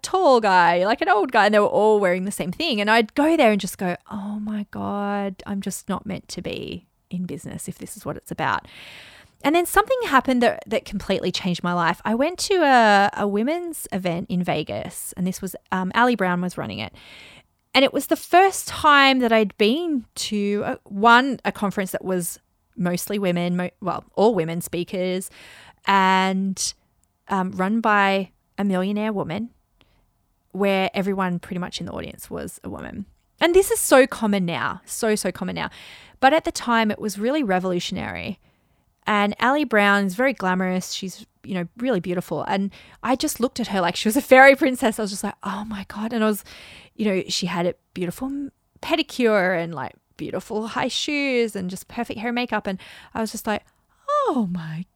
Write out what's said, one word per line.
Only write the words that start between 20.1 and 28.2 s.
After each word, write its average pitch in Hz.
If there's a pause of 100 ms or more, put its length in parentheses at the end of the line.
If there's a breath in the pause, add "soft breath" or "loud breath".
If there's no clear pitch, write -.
to 202
a, -
one, 233
a 202
conference 190
that -
was 180 (380)
mostly 180
women, 175
mo-, 180 (100)
well, 180 (100)
all 220
women 165
speakers, 185 (580 loud breath)
and, 190 (540)
um, 185
run 196
by 196 (280)